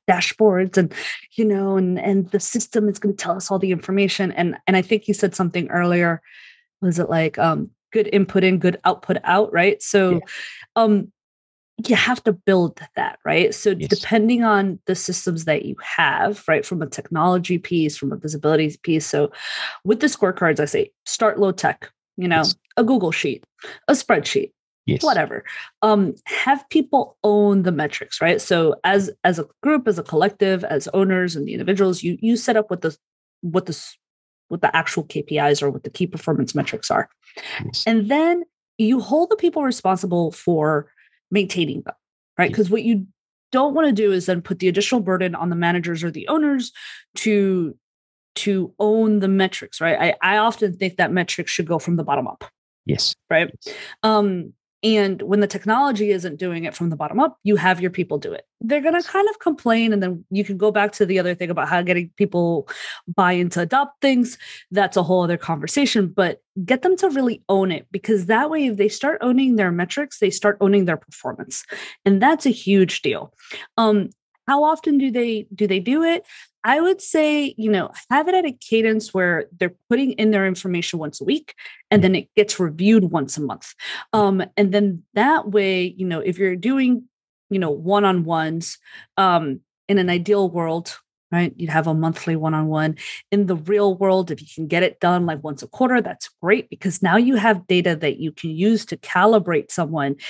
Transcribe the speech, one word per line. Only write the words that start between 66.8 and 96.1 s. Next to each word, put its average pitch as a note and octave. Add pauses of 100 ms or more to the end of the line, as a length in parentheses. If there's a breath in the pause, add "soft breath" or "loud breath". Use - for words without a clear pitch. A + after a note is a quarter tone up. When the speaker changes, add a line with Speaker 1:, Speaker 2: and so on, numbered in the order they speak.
Speaker 1:
them F#4
to F#4+
really C4
own F#3+
it, -
because G3
that A#3
way, D#4
if A3
they G3+
start C#4+
owning B3+
their F#3
metrics, F3+
they F#3+
start G3+
owning G3+
their E3+
performance. - (400 loud breath)
And G3
that's D4
a C4
huge F#3+
deal. - (420 loud breath)
Um, G#3+ (360)
how C#4
often D#4
do C4+
they, A3+
do G#3
they G3
do C4+
it? E4+ (400 loud breath)
I C4
would F#4
say, D4+
you G#3+
know, F#3+ (180)
have D4+
it F4+
at F#4
a C#4+
cadence A3
where F3+ (100)
they're F3+ (140)
putting C4
in G#3+
their G3
information F3
once D3+
a C3+
week C#4+ (360 loud breath)
and G#3
then F#3+
it -
gets G#3
reviewed F#3
once D3+
a -
month. - (380 loud breath)
Um, G3 (120)
and G3+
then G3 (100)
that B3+
way, F#3+
you F#3
know, E3+
if F3+
you're F#3
doing, B3 (440)
you F#3+
know, E3
one-on-ones, E3 (380 loud breath)
um, E3+ (280)
in G3+
an F3+
ideal F#3
world, E3 (320)
right? F3
You'd E3+
have D#3+
a E3
monthly E3
one-on-one. D#3 (340 loud breath)
In G3+
the F3+
real G3
world, F#3
if D3
you D3+
can D#3+
get E3+
it -
done, F3
like, D#3
once D3
a A#2
quarter, B3+
that's - (100)